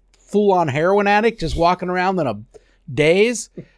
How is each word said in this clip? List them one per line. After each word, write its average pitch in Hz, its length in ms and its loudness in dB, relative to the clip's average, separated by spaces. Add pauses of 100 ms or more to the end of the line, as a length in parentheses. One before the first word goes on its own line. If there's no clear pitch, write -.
(180)
full-on 196 480 0
heroin 180 400 0
addict 214 320 0
just 160 180 -6
walking 175 320 0
around 180 300 -2
in 151 80 -2
a 107 140 -6 (520)
daze. 185 580 0 (280)